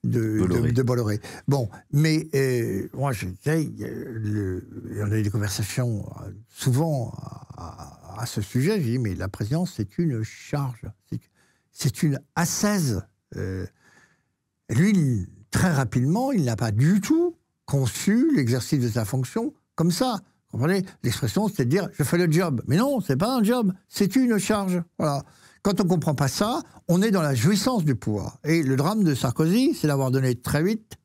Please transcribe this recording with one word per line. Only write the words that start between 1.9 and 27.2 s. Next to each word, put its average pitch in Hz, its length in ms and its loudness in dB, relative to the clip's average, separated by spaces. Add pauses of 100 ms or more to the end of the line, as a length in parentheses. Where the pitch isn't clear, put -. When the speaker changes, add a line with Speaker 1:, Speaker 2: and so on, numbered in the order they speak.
Speaker 1:
mais, 156 440 2
euh, 123 580 0
moi, 135 180 -2
je 95 140 -6
disais, 139 460 -2 (100)
euh, - 380 -8
le, 101 480 -4 (280)
et 104 80 -4
on 104 80 -2
a 110 60 2
eu 107 60 2
des 101 80 0
conversations, 104 760 -2 (160)
euh, 98 100 -12 (180)
souvent 135 680 0
à, - 300 -16 (100)
à, - 640 -14
à 117 40 -4
ce - 160 -4
sujet, 160 400 0
j'ai 117 100 0
dit, 127 80 0
mais 107 140 -2
la 92 140 -6
présidence, 147 480 -2
c'est - 240 -6
une 131 240 0
charge, 135 580 -6 (300)
c'est, - 80 -6 (520)
c'est - 320 -4
une 143 160 0 (160)
ascèse. 165 680 0 (320)
Euh, 95 300 -6 (1040)
et 110 60 -2
lui, 185 160 4
il, 131 360 2 (240)
très 180 200 2
rapidement, 147 600 0
il 196 140 2
n'a 117 100 0
pas 113 160 -2
du 151 280 4
tout 330 360 2 (300)
conçu 214 680 2
l'exercice 131 440 2
de 120 80 2
sa 110 160 0
fonction 135 500 -4 (220)
comme 170 160 2
ça. 233 300 0 (300)
Vous 110 80 -6
comprenez ? 185 260 2 (180)
L'expression, 139 460 0
c'est - 160 -2
de 120 40 0
dire, 175 240 0
je 151 100 -2
fais 175 140 2
le 175 140 4
job. 160 360 2
Mais 131 100 2
non, 262 240 2
c'est 131 160 0
pas 226 180 2
un 240 80 2
job, 214 300 2 (160)
c'est 196 260 0
une 247 220 4
charge. 190 440 0 (160)
Voilà. 143 280 -2 (380)
Quand 196 180 0
on 196 40 4
comprend 160 300 2
pas 135 140 0
ça, 226 320 -2 (260)
on 175 140 4
est 226 100 4
dans 185 100 2